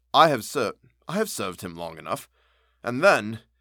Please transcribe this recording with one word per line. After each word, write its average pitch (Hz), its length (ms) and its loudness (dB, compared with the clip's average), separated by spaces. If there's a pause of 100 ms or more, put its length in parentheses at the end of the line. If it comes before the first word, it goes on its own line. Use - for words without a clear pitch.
(140)
I 156 160 8
have 117 140 0
ser-, 117 300 -2 (340)
I 151 60 -6
have 208 160 -2
served 92 320 -6
him 90 140 -10
long 82 240 -10
enough. 80 280 -6 (560)
And 123 200 -2
then," 113 380 2 (200)